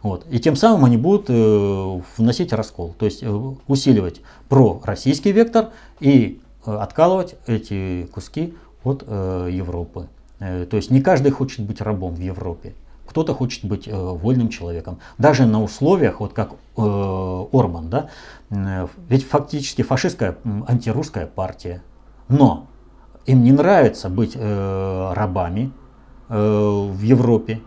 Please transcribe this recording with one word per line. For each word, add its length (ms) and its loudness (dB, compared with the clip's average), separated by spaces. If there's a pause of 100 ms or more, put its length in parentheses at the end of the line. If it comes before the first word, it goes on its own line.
Вот. 260 -6
И 100 2
тем 160 4
самым 300 6
они 120 6
будут, 300 2
э, 760 2 (160)
вносить 360 0
раскол, 440 -8
то 80 -2
есть, 180 -4
э, 300 -6 (140)
усиливать 540 2 (260)
пророссийский 840 2
вектор 380 2 (300)
и, 400 4 (260)
э, 60 -8
откалывать 640 0 (120)
эти 680 -4
куски 400 -8 (320)
от, 200 -4
э, 460 -4
Европы. 560 -8 (320)
Э, 300 -6
то 80 -2
есть 120 -4
не 120 4
каждый 300 4
хочет 340 -6
быть 160 -10
рабом 340 -4
в 60 -10
Европе. 540 -10 (300)
Кто-то 280 -2
хочет 320 -6
быть, 240 -6
э, 20 -8
вольным 560 -2
человеком. 520 -8 (180)
Даже 280 4
на 160 4
условиях, 600 0
вот 100 -8
как, 200 -6 (260)
э, 760 -2
Орбан, 380 0
да, 180 -4 (440)
э, 360 -4 (220)
ведь 180 2
фактически 540 -4
фашистская, 640 -2
м, 200 -4
антирусская 600 -4
партия. 560 -10 (480)
Но 380 4 (580)
им 180 6
не 80 6
нравится 560 4
быть, 280 -2
э, 800 -4
рабами, 580 -2 (580)
э, 600 0
в 120 -8
Европе. 640 -2